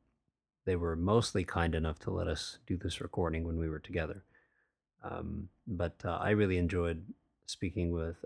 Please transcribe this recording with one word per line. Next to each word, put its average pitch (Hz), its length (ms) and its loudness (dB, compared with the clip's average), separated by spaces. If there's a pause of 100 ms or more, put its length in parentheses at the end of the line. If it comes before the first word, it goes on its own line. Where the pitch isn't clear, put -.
(640)
they 92 120 2
were 85 200 0
mostly 98 480 4
kind 85 300 2
enough 80 260 0
to - 100 -4
let 90 180 -2
us - 380 -4
do 92 120 -2
this 90 240 -4
recording 82 420 0
when 82 140 -2
we 80 100 0
were 78 100 -4
together. 82 440 -4 (800)
Um, 82 480 -8 (160)
but, 87 360 -2
uh, 85 160 0
I 92 120 2
really 101 260 6
enjoyed 85 480 2 (420)
speaking 87 460 -2
with 82 340 -4